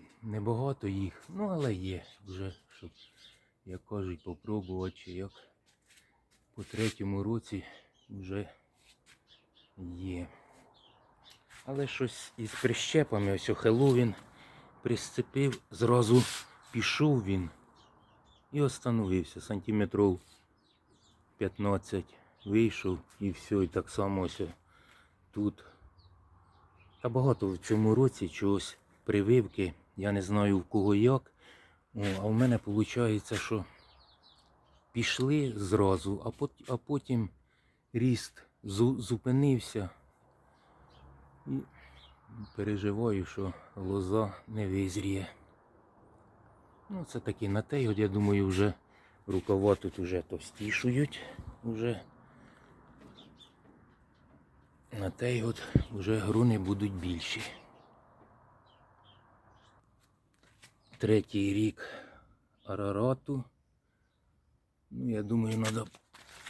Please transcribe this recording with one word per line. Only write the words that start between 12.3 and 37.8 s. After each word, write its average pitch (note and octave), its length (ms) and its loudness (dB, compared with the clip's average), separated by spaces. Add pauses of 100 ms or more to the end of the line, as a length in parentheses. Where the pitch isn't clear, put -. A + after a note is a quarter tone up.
із A2 180 -8
прищепами, A2+ 800 2
ось F#2+ 180 -2
о, G2+ 40 0
Хеллоуін A#2+ 600 6 (680)
присцепив, - 880 -2
зразу A#2+ 520 6 (500)
пішов B2+ 520 2
він F#2 260 0 (1000)
і D3 100 0
остановився. G#2 800 0
Сантиметрів G2+ 800 2 (1160)
п'ятнадцять G2 760 -2 (300)
вийшов G2+ 540 0 (220)
і G2+ 100 -2
все, G2 340 0
і E2 40 0
так F2+ 220 -4
само G2 320 -2
ось F2 180 -4 (880)
тут. G#2 340 -4 (1400)
Та B2 80 -4
багато B2 400 2
в F#2 100 -2
цьому A2 360 4
році B2+ 340 2
чогось G2+ 500 -2 (260)
прививки, G2+ 720 2 (220)
я G2+ 160 -2
не G2+ 100 0
знаю G2+ 360 4
в F2+ 60 -2
кого G2+ 300 2
як. B2 380 4 (600)
О, G#2 100 -4 (140)
а G2 80 -4
в A2 60 0
мене A#2 340 4
виходить, G#2+ 680 0
що G2+ 300 -4 (1300)
пішли C3 640 0
зразу, G2 680 2
а A2+ 40 -6
пот-, - 400 -8
а B2+ 80 -2
потім A#2+ 540 -2 (640)